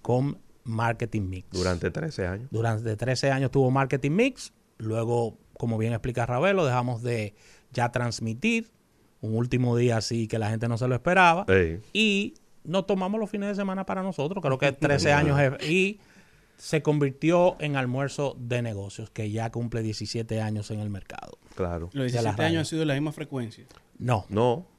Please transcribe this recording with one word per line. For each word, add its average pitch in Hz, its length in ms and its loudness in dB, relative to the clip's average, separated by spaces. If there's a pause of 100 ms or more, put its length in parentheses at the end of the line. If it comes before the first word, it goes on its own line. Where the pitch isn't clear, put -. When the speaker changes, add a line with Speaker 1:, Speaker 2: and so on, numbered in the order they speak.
Speaker 1:
con 127 380 0 (260)
Marketing 113 640 -2
Mix. 92 220 -10
Speaker 2:
Durante 90 400 0
trece 151 360 -4
años. 101 240 -6
Speaker 1:
Durante 113 460 -2
trece 127 340 0
años 135 200 0
tuvo 135 200 4
Marketing 135 420 0
Mix, 247 420 0 (240)
luego, 113 580 -2 (220)
como 117 180 -2
bien 110 160 0
explica 120 320 -2
Ravelo, 160 400 2
dejamos 123 380 0
de 113 320 -4 (380)
ya 120 200 0
transmitir, 120 760 -2 (500)
un 110 160 -4
último 123 400 2
día 120 220 4
así 113 300 -2
que 113 100 -2
la 107 100 0
gente 110 180 -2
no 120 120 0
se 127 100 0
lo 127 60 2
esperaba, 175 520 6
Speaker 2:
Sí. 90 320 4 (140)
Speaker 1:
y 208 420 2 (300)
nos 185 220 -2
tomamos 196 320 0
los 214 100 -4
fines 202 200 -4
de 208 80 -4
semana 196 300 -4
para 190 180 -4
nosotros, 180 380 -4
creo 135 160 2
que 143 120 2
trece 143 420 2
Speaker 2:
<laughs> - 0 -
Speaker 1:
años 143 280 4
es, 139 280 2
y 190 300 2 (580)
se - 260 -2
convirtió 151 760 4
en 151 180 -2
Almuerzo 135 640 -2
de 120 240 -2
Negocios, 104 480 -8
que 107 220 -4
ya 113 180 -2
cumple 120 320 -4
diecisiete 110 580 -4
años 107 300 -4
en 110 100 -4
el 107 100 -4
mercado. - 480 -12 (180)
Speaker 2:
Claro. 87 360 -4
Speaker 3:
¿Los - 0 -
Speaker 1:
De 139 60 -6
la 135 60 0
Speaker 3:
diecisiete 120 320 0
Speaker 1:
radio. 147 100 0
Speaker 3:
años 165 140 2
han 151 60 -2
sido 160 180 -2
la 143 100 0
misma 147 180 -2
frecuencia? 123 520 -8 (340)
Speaker 1:
No. 113 300 0
Speaker 2:
No. 117 380 2 (120)